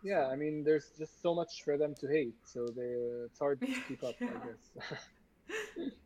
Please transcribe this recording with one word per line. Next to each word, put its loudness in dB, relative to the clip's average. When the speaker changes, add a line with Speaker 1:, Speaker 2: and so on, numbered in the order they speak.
Speaker 1:
Yeah, 4
I 2
mean, 0
there's 6
just -10
so 4
much -2
for 2
them 2
to -4
hate, 2
so -4
they, -4
it's -12
hard 2
to -2
Speaker 2:
<laughs> -4
Speaker 1:
keep -6
up, -4
Speaker 2:
Yeah. -4
Speaker 1:
I -6
guess. -12
<laughs> -8